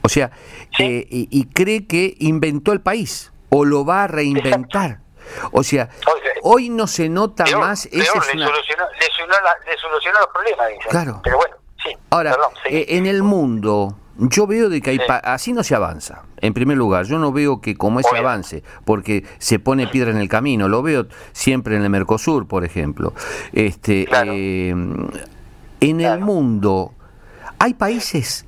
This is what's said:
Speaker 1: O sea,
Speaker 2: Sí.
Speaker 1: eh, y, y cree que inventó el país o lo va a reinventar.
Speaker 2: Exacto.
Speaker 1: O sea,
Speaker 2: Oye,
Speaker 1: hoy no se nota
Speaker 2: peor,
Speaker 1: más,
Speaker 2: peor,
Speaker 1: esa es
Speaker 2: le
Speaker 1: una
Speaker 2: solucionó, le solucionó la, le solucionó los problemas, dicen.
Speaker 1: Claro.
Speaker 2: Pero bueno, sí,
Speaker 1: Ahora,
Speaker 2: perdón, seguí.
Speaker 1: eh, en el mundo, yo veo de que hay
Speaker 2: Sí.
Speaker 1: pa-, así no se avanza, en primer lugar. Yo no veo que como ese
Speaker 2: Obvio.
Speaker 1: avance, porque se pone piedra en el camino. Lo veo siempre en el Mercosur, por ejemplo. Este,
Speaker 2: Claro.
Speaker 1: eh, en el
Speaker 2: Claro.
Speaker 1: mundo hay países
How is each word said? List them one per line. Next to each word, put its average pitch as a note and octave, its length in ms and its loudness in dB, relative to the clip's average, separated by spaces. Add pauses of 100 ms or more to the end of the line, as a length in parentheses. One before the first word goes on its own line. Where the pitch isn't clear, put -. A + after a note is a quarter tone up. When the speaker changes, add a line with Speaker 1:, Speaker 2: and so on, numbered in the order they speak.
Speaker 1:
O - 80 2
sea, C3+ 200 0 (460)
Speaker 2:
Sí. C3 80 0
Speaker 1:
eh, A#2+ 260 -4
y, A#2+ 180 -6 (120)
y A#2+ 60 -2
cree G#3 400 0
que F3+ 320 -2
inventó D#3 540 0
el G3+ 100 -2
país G3+ 500 -6 (160)
o C#3+ 160 4
lo C#3+ 220 2
va F#3+ 180 2
a F#3+ 40 -2
reinventar. C#3 840 0
Speaker 2:
Exacto. - 80 -12 (540)
Speaker 1:
O C3 100 4
sea, B2+ 260 0 (240)
Speaker 2:
Oye, - 180 -2 (120)
Speaker 1:
hoy A#3+ 260 4
no A3+ 180 -2
se D#3+ 220 -2
nota F#3+ 360 0
Speaker 2:
peor, E3 160 2
Speaker 1:
más, F#3+ 260 -2
Speaker 2:
peor, E3+ 160 0
Speaker 1:
esa E3 160 2
es D3+ 160 0
Speaker 2:
le D#3 80 -4
Speaker 1:
una C#3+ 60 0
Speaker 2:
solucionó, D3+ 420 -2
le - 160 -12
solucionó E3 280 -2 (100)
la, E3+ 120 4 (140)
le D#3 80 -2
solucionó D#3+ 400 0
los G3 100 4
problemas, F3+ 400 -2
dicen. G#2+ 220 -8
Speaker 1:
Claro. C3+ 320 -2
Speaker 2:
Pero - 160 0
bueno, - 180 0 (260)
sí, - 140 -8 (140)
Speaker 1:
Ahora, D#3 220 2
Speaker 2:
perdón, C3+ 200 2 (100)
seguí. C#3 140 -2
Speaker 1:
eh, D#3 140 0
en F3+ 160 0
el G3 160 0
mundo, G#2+ 720 2 (220)
yo B2+ 320 2
veo A3 200 2
de D#3+ 140 -2
que C3 80 -2
hay C3+ 80 2
Speaker 2:
Sí. - 80 0
Speaker 1:
pa-, - 120 2
así C3 340 -2
no A#3 100 0
se A3+ 140 2
avanza, E2 480 -4 (140)
en G#2+ 140 0
primer B2+ 240 2
lugar. G2 300 2
Yo D3+ 120 -2
no D3+ 140 0
veo C#3 280 0
que G2+ 180 -6
como A2 220 0
ese - 100 4
Speaker 2:
Obvio. - 100 0
Speaker 1:
avance, A2 440 -4 (200)
porque G#2 400 0 (140)
se G#2+ 220 0
pone C3 260 0
piedra B2 240 0
en G#2+ 80 0
el G2+ 100 0
camino. A2+ 400 2
Lo A2+ 140 2
veo D3 240 0 (260)
siempre A#2+ 440 0
en G#2 80 2
el G2+ 60 2
Mercosur, G#2+ 580 0
por F#2 160 -2
ejemplo. D#2+ 500 -4 (380)
Este, G2+ 540 0
Speaker 2:
Claro. A2+ 280 2
Speaker 1:
eh, F#2 360 -2
en F2 400 -4 (680)
el D#3 180 4
Speaker 2:
Claro. E3+ 220 0
Speaker 1:
mundo A2+ 720 0 (680)
hay A#3+ 140 2
países G3+ 720 -4